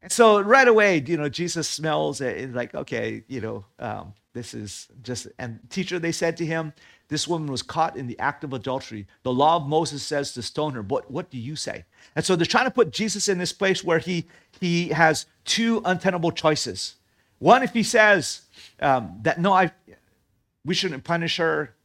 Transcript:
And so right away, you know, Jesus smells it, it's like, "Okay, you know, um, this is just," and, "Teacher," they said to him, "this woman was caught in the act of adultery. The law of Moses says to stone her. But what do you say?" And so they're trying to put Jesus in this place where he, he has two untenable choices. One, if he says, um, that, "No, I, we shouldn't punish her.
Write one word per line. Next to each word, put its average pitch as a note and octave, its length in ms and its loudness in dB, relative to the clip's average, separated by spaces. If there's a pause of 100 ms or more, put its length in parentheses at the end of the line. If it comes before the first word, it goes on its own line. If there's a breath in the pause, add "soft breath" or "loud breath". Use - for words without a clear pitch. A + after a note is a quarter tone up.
And F3+ 100 -12
so G#3+ 300 6
right B3 260 6
away, G#3 400 6
you E3 100 0
know, D3 120 -2
Jesus E3 400 -4
smells D3+ 520 -2
it, A#2+ 160 -4
it's A#2+ 180 -8
like, A#2+ 200 -6
"Okay, A2 540 -6
you B2+ 120 -8
know, A2 240 -8 (140)
um, G#2 360 -10 (180)
this A#2+ 200 -12
is G#2+ 360 -12 (140)
just," A#2 260 -10 (100)
and, A#2 220 -10 (100)
"Teacher," F3+ 300 -6
they E3 100 -2
said E3 280 -2
to E3+ 80 -4
him, D#3+ 260 -4 (340 soft breath)
"this D3 220 -4
woman D#3 240 -2
was B2 100 -6
caught - 340 -2
in B2+ 120 -8
the A#2+ 100 -10
act C#3 240 -4
of C#3+ 100 -8
adultery. B2+ 540 -8 (160 soft breath)
The C3 100 -2
law D3 240 4
of D3 120 -2
Moses D3 340 -2
says C#3+ 300 -4
to A#2+ 100 -10
stone D3+ 320 -4
her. A2+ 80 -8
But B2+ 260 -4
what E3 220 -10
do C3 80 -12
you B2 160 -10
say?" G#2 300 -10 (320 soft breath)
And - 80 -2
so F#3 100 4
they're E3 120 2
trying A#3+ 180 2
to B3+ 80 -2
put G3+ 180 2
Jesus G3+ 380 -4
in F#3+ 100 0
this F3 140 -4
place F#3+ 320 0
where D#3+ 160 2
he, E3+ 260 -4 (340 soft breath)
he E3+ 280 0
has D#3+ 380 2 (180)
two A3+ 400 0
untenable F3+ 480 0
choices. D3 640 -2 (420)
One, B3 240 6
if B3+ 100 -2
he A3+ 120 2
says, G#3 580 4 (380 loud breath)
um, A#2+ 420 0
that, D#3+ 160 -2
"No, F#3+ 140 2
I, F#3 180 4 (920)
we E3 100 -2
shouldn't F3 300 -4
punish E3+ 320 -2
her. D#3 480 -2